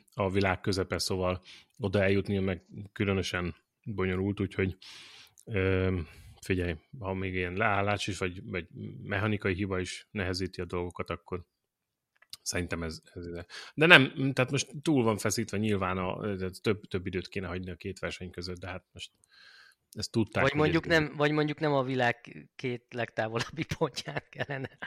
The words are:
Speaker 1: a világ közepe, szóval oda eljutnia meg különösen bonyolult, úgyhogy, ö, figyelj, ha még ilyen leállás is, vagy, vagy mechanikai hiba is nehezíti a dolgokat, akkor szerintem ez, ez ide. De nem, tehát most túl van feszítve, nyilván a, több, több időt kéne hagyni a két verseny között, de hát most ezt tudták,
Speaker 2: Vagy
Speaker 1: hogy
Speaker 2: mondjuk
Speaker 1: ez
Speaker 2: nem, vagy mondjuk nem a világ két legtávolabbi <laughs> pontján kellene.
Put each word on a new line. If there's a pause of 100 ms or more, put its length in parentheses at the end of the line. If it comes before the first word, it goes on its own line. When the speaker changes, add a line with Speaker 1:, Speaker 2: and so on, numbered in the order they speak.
(140)
Speaker 1:
a
világ
közepe,
szóval (360)
oda
eljutnia
meg (260)
különösen (280)
bonyolult,
úgyhogy, (680)
ö, (420)
figyelj, (240)
ha
még
ilyen
leállás
is,
vagy,
vagy (360)
mechanikai
hiba
is
nehezíti
a
dolgokat,
akkor (1000)
szerintem
ez, (120)
ez
ide. (280)
De
nem,
tehát
most (100)
túl
van
feszítve,
nyilván
a, (260)
több,
több
időt
kéne
hagyni
a
két
verseny
között,
de
hát
most (800)
ezt
tudták,
Speaker 2:
Vagy
Speaker 1:
hogy
Speaker 2:
mondjuk
Speaker 1:
ez
Speaker 2:
nem,
vagy
mondjuk
nem
a
világ
két
legtávolabbi
<laughs>
pontján
kellene.